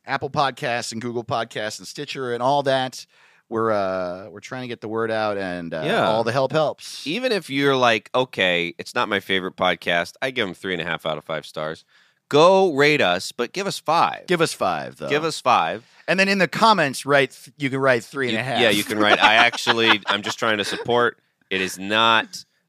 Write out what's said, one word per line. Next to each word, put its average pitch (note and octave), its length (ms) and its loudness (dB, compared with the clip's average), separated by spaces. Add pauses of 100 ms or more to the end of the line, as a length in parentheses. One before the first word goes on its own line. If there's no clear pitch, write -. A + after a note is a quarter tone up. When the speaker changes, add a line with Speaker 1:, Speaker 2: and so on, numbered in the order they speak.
Speaker 1:
Apple C#3 240 -4
Podcasts C3 640 -4
and A2+ 100 -8
Google A#2+ 220 -6
Podcasts A2+ 560 -6
and F#2 80 -18
Stitcher C3+ 460 -8
and A#2 80 -4
all C#3 220 2
that. C3 420 -2 (440)
We're, A2 240 0
uh, F#2+ 560 -2
we're F#2+ 100 -18
trying B2+ 220 -12
to B2+ 80 -10
get A#2 100 -10
the A2+ 80 -10
word A2+ 240 -2
out, G#2+ 260 -2
and, F2 360 -6
uh, D#2+ 100 -4
Speaker 2:
Yeah. E3+ 240 0
Speaker 1:
all A2 160 2
the A2 80 -8
help C3+ 220 -2
helps. - 520 -4
Speaker 2:
Even A3+ 280 -2
if F#3 160 -4
you're C#3 260 2
like, A#2 400 4
"Okay, F2+ 640 0
it's - 180 -12
not A#2+ 140 -2
my G2+ 100 2
favorite F#2 380 -2
podcast," F2 640 0
I C3 100 -4
give A#2+ 160 -2
'em F2 60 -6
three F#2+ 200 -8
and E2 80 -4
a E2+ 40 -6
half E2 200 -6
out D#2 120 -2
of D2+ 80 -14
five D#2 200 -6
stars. D#2 380 -8 (460)
Go F#3 440 6
rate C#3+ 280 4
us, F#2 320 0
but A#2+ 180 -6
give G3 160 -6
us F3+ 100 -6
five. D3 480 -2
Speaker 1:
Give F3 140 0
us D#3+ 140 0
five, D2+ 420 -4
though. D2 140 -8
Speaker 2:
Give D3+ 160 0
us D3+ 160 -6
five. G2+ 420 2 (240)
Speaker 1:
And E3+ 100 0
then F#3+ 120 2
in G3+ 80 0
the F3+ 100 2
comments, E3+ 580 2
write C#3 260 4
th-, - 260 -20
you C#3 120 -2
can C3+ 100 -4
write C3+ 160 4
Speaker 2:
You, A2+ 80 0
Speaker 1:
three C3+ 260 -6
and A2 80 -2
a A2+ 60 -2
half. B2 180 -2
Speaker 2:
yeah, A#2 80 6
you G#2 160 2
can G#2+ 120 -4
write, G#2 240 4
"I A2 140 6
Speaker 1:
<laughs> A#2 120 8
Speaker 2:
actually, A2+ 600 2
I'm G2+ 140 0
just G#2+ 180 -6
trying A2 200 0
to G2 60 0
support." - 540 -2 (300)
It F#2+ 100 -2
is F#2 180 -4
not A2 680 0 (240)